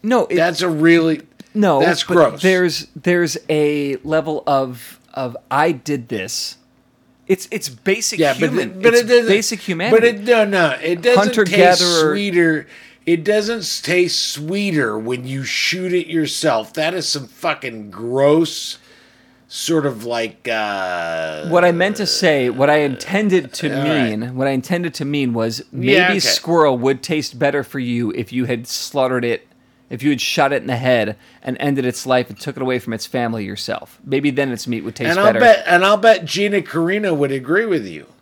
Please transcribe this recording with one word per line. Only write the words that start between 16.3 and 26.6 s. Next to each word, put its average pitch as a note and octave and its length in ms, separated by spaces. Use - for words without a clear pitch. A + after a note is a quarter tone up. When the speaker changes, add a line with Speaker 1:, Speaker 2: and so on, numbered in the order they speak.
Speaker 2:
That D#3+ 200
is F3+ 140
some C3+ 180
fucking A#2 640
gross C3+ 880
sort D#3 380
of A#2 180
like, A#2 440
uh, F2 1000
Speaker 1:
What F3 160
I F3 80
meant F#3 240
to G3+ 100
say, D3 440
what C3 200
I D3+ 80
intended F3+ 760
to - 220
Speaker 2:
all C#3+ 120
right. C3+ 300
Speaker 1:
mean, B2 180
what C3 120
I - 20
intended E3+ 440
to D#3 100
mean C#3 300
was A2+ 280
maybe B2+ 220
Speaker 2:
Yeah, F3+ 160
okay. G3 100
Speaker 1:
squirrel D3+ 580